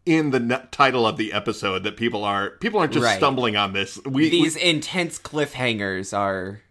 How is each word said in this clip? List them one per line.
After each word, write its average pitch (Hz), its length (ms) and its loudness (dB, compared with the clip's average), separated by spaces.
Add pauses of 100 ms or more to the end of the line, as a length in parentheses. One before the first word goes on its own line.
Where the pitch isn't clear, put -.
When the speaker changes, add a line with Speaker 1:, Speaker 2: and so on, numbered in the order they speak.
Speaker 1:
in 160 260 4
the 131 80 2
n-, 120 340 -2
title 127 340 4
of 107 120 0
the 110 140 -2
episode 101 520 -2
that 104 120 -6
people 117 280 -2
are, 101 260 -2
people 214 300 -2
aren't 151 120 0
just 131 120 2
Speaker 2:
Right. 110 120 4
Speaker 1:
stumbling 123 400 2
on 101 160 2
this. 98 320 -4
We, 139 240 2
Speaker 2:
These 165 280 2
Speaker 1:
we - 60 -4
Speaker 2:
intense 170 560 0
cliffhangers 110 1000 -2
are 98 540 -2